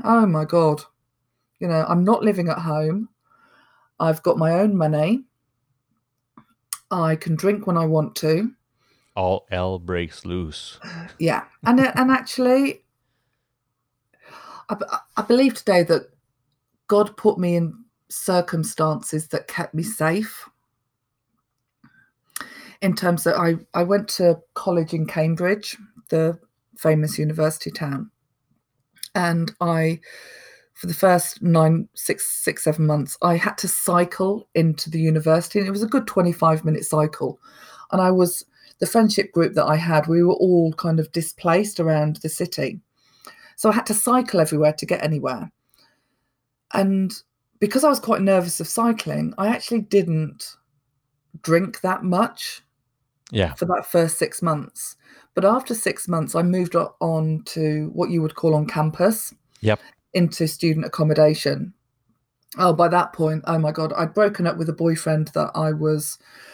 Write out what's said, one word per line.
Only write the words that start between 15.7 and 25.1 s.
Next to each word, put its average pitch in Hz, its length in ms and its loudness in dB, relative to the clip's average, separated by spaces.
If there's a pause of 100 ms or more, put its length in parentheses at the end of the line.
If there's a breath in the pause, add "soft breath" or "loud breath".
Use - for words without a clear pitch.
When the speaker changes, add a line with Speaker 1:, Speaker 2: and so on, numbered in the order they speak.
Speaker 1:
that 160 260 0 (760)
God 208 280 2
put 208 220 2
me 175 180 2
in 165 280 -2 (260)
circumstances 160 1160 -2
that - 200 -8
kept - 260 -8
me 160 80 -2
safe. 190 640 -4 (2250 loud breath)
In 190 140 2
terms 175 300 0
that 165 120 2
I, 170 200 2 (180)
I 175 80 2
went 202 280 0
to 170 280 2 (160)
college 170 400 -2
in 160 100 -2
Cambridge, 170 720 -2 (320)